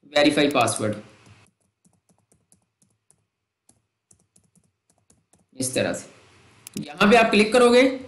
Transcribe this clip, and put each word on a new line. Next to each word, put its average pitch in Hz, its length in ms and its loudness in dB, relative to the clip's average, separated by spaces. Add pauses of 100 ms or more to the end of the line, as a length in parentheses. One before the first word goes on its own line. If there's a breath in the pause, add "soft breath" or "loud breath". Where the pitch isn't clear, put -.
(120)
वेरीफाई 147 380 2
पासवर्ड, 117 440 -2 (4000)
इस 127 180 -8
तरह 90 180 -4
से। - 140 -14 (720)
यहाँ - 320 -2
पे 240 60 4
आप 226 140 2
click 208 220 0
करोगे 247 300 4 (260)